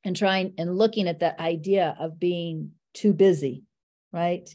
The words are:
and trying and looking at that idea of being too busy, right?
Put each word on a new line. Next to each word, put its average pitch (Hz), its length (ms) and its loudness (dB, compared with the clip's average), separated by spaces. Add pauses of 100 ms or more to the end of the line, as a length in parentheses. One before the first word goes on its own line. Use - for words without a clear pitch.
and 185 140 -4
trying 190 420 0
and 175 180 -4
looking 214 300 2
at 165 140 -4
that 165 180 0
idea 170 640 0
of 165 180 -8
being 170 540 -4 (220)
too 208 180 2
busy, 151 500 2 (500)
right? 175 420 -4